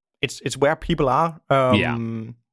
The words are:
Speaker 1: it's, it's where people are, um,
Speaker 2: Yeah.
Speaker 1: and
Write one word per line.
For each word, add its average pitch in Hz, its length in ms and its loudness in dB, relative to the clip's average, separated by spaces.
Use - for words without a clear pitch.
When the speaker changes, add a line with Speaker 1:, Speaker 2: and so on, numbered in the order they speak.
Speaker 1:
it's, - 200 -6
it's - 140 -6
where 139 220 2
people 156 320 -2
are, 156 400 0
um, 131 260 4
Speaker 2:
Yeah. 87 200 0
Speaker 1:
and 113 400 -8